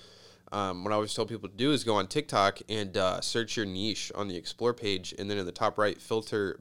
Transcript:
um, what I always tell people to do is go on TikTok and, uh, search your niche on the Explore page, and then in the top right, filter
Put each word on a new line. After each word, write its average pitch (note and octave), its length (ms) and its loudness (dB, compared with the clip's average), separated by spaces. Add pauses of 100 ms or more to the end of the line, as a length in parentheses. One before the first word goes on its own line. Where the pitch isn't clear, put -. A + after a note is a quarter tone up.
(520)
um, F#2 320 -2
what G#2 80 0
I - 20 4
always G#2+ 200 2
tell A2+ 120 0
people G2+ 220 -8
to G2 80 -18
do C3+ 160 2
is B2+ 100 2
go A2 140 4
on F#2+ 100 4
TikTok G#2 600 4
and, G2+ 280 -2
uh, F#2 240 2
search - 360 -2
your A2 100 0
niche F#2+ 480 -2
on G2+ 140 -4
the F2 80 -6
Explore A#2 360 -2
page, G2 460 -2
and G2 100 -4
then G#2 100 0
in F#2+ 80 0
the F2+ 60 -6
top G#2+ 260 0
right, G#2 220 2
filter G#2+ 600 -2